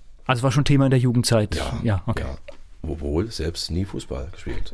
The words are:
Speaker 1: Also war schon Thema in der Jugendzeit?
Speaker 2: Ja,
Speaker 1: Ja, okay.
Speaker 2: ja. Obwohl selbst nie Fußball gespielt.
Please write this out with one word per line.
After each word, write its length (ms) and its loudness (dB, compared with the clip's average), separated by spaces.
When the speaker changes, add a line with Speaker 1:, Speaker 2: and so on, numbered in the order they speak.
Speaker 1:
Also 180 2
war 80 4
schon 140 4
Thema 200 6
in 60 4
der 80 6
Jugendzeit? 560 2
Speaker 2:
Ja, 280 -4
Speaker 1:
Ja, 220 0
okay. 180 -2
Speaker 2:
ja. 140 -6
Obwohl 500 -2
selbst 400 -6
nie 140 0
Fußball 460 -8
gespielt. 420 -2